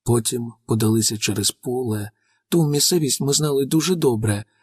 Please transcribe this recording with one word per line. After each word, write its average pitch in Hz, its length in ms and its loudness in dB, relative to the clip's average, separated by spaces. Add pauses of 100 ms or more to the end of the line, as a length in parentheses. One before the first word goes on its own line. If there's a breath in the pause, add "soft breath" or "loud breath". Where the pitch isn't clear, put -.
Потім 117 480 -2 (140)
подалися 110 520 2
через 104 320 -2
поле. 117 600 -6 (380)
Ту 165 200 2
місцевість 147 520 0
ми 139 120 0
знали 143 340 0
дуже 160 280 0
добре, 113 500 0 (180)